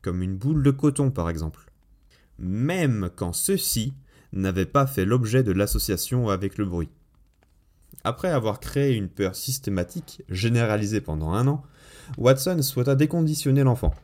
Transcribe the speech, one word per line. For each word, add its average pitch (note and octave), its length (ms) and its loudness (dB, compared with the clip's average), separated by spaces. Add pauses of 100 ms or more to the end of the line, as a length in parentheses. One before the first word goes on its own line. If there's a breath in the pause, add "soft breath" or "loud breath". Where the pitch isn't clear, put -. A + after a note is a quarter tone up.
comme F2+ 220 -2
une F#2+ 140 -4
boule C#3 260 0
de C#3 80 6
coton C#3 400 2
par F2 180 -2
exemple, D#2+ 420 -6 (680 soft breath)
même A2+ 760 0
quand E2+ 200 -6
ceux-ci C#3 580 -2 (400 soft breath)
n'avaient F#2+ 340 0
pas C#3 200 2
fait G2 180 0
l'objet A#2+ 380 2
de G#2 100 2
l'association G#2+ 800 0
avec F#2+ 260 -2
le G#2+ 80 -2
bruit. F2 240 -4 (1120)
Après B2 280 -2
avoir A2 280 0
créé C#3 360 0
une G2+ 140 -2
peur F#2+ 280 -2
systématique, - 920 -6
généralisée G#2+ 720 0
pendant D#2 300 -4
un A#2 160 2
an, C#3+ 140 -2 (540 loud breath)
Watson C3+ 460 2
souhaita C3 320 0
déconditionner D3+ 680 2
l'enfant B2+ 420 2